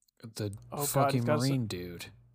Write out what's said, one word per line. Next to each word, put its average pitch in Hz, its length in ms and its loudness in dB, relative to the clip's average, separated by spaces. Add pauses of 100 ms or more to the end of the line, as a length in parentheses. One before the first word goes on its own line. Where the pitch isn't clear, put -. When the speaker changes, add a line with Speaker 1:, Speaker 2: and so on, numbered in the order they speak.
(340)
Speaker 1:
The 104 180 -4 (200)
Speaker 2:
oh - 60 -8
God, 143 100 0
Speaker 1:
fucking 135 320 4
Speaker 2:
he's 117 60 0
got 120 140 4
Speaker 1:
Marine 135 220 2
Speaker 2:
some, 110 60 -2
Speaker 1:
dude. 87 380 -8 (280)